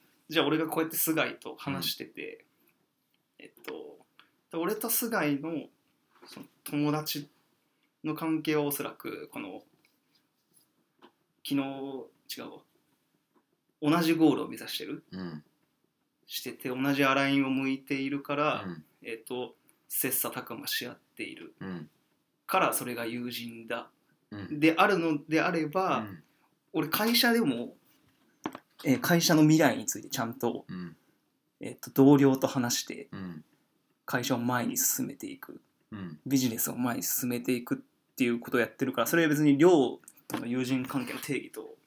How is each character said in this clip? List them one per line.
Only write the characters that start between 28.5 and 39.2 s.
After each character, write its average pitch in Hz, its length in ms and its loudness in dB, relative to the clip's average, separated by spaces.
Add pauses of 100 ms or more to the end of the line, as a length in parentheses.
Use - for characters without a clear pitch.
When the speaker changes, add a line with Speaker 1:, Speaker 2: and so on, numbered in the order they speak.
Speaker 1:
え 139 100 6
ー、 120 60 -2
会 170 220 4
社 170 120 4
の 156 80 8
未 156 180 8
来 127 160 4
に 110 100 -8
つ - 120 -4
い - 40 -12
て - 60 -16
ち - 100 -8
ゃ 117 80 0
ん 117 80 -6
と、 107 340 -4
Speaker 2:
う - 40 -10
ん。 87 240 -10 (640)
Speaker 1:
え 113 100 -10
っ - 60 -14
と、 - 140 -16
同 139 260 8
僚 135 200 6
と 135 100 -2
話 120 340 -2
し - 40 -6
て、 - 280 -14
Speaker 2:
う 101 40 -12
ん。 87 280 -12 (600)
Speaker 1:
会 123 200 -2
社 131 100 0
を 117 40 -2
前 120 280 0
に 120 100 -4
進 - 300 -2
め - 80 -10
て - 140 -12
い - 100 -12
く。 - 220 -18 (320)
Speaker 2:
う 104 40 -12
ん。 85 300 -12
Speaker 1:
ビ 135 120 2
ジ 123 120 2
ネ 113 80 -8
ス - 120 -2
を 104 60 -6
前 123 200 -2
に - 80 -8
進 - 240 -2
め 120 120 -2
て 127 120 -2
い 120 120 -2
く 135 120 -4
っ - 20 -12 (380)
て 127 80 2
い 120 40 4
う 117 120 0
こ - 100 -12
と 131 60 0
を 120 40 6
や 110 60 4
っ - 40 -8
て - 140 -4
る - 80 -4
か 117 100 0
ら、 113 40 2
そ 165 100 2
れ 170 60 6